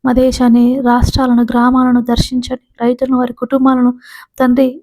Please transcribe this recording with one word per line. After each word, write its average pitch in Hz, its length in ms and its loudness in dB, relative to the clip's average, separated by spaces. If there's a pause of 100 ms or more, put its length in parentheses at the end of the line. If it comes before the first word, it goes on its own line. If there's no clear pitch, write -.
మా 254 100 0
దేశాన్ని, 247 500 2 (220)
రాష్ట్రాలను, 240 640 0
గ్రామాలను 247 540 2
దర్శించండి. 247 600 -4 (140)
రైతులను, 247 380 -2
వారి 247 180 -4
కుటుంబాలను 254 560 0 (460)
తండ్రి 254 300 2 (160)